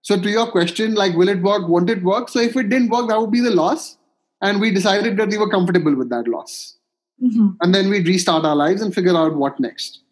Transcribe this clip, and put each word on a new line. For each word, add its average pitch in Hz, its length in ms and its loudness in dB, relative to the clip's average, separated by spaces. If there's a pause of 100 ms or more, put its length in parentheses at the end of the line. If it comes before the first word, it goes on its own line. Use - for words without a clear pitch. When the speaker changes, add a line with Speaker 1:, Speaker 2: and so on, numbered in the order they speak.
Speaker 1:
So 202 180 0
to 202 100 -4
your 226 200 0
question, 202 440 -2
like, 196 220 0
will 185 120 2
it 190 120 -2
work? 202 260 0
Won't 175 220 2
it 185 140 -2
work? 208 260 -2
So 247 120 -2
if 233 160 0
it 233 120 -2
didn't 240 220 0
work, 240 180 0
that 220 100 2
would 220 120 -2
be 240 100 2
the 240 100 0
loss. 190 460 -2 (460)
And 196 180 0
we 220 100 2
decided 196 460 0
that 208 140 0
we 208 80 -2
were 208 120 0
comfortable 175 460 2
with 123 140 -4
that 120 180 -4
loss. - 480 -8 (440)
Speaker 2:
Mm-hmm. 220 280 4 (120)
Speaker 1:
And 180 140 4
then 196 140 2
we'd 196 180 0
restart 180 380 2
our 151 100 2
lives 170 280 0
and 202 120 -4
figure 180 220 2
out 160 180 2
what 139 240 -2
next. - 540 -8